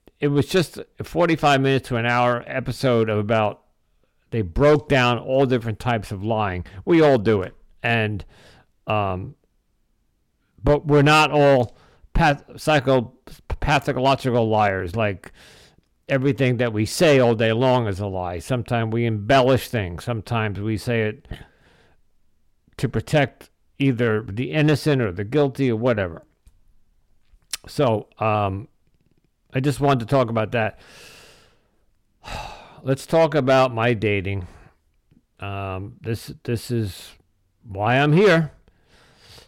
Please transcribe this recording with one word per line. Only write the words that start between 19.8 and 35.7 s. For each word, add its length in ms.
Sometimes 560
we 180
say 240
it 260
to 100
protect 640
either 420
the 300
innocent 500
or 100
the 120
guilty 460
or 60
whatever. 480
So, 400
um, 500
I 80
just 200
wanted 220
to 40
talk 240
about 240
that. 260
<sighs> 300
let's 220
talk 280
about 400
my 200
dating. 520
Um, 640